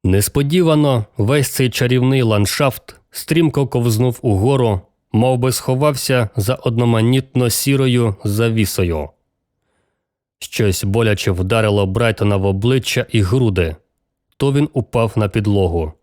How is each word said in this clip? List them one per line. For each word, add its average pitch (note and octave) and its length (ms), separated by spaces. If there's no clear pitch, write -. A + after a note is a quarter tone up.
Несподівано C#3+ 1000
весь C3 320
цей C3 200
чарівний B2+ 520
ландшафт A2 760
стрімко D3+ 560
ковзнув A#2+ 540
угору, A2+ 600
мов B2 260
би B2+ 140
сховався C3 840
за A2 200
одноманітно A#2+ 960
сірою B2 760
завісою. G2+ 840
Щось - 440
боляче G#2 480
вдарило G2+ 540
Брайтона G2+ 520
в F#2+ 80
обличчя A#2 640
і A2 120
груди. F#2+ 540
То C#3 160
він C#3+ 200
упав A2+ 420
на G#2+ 140
підлогу. F#2+ 720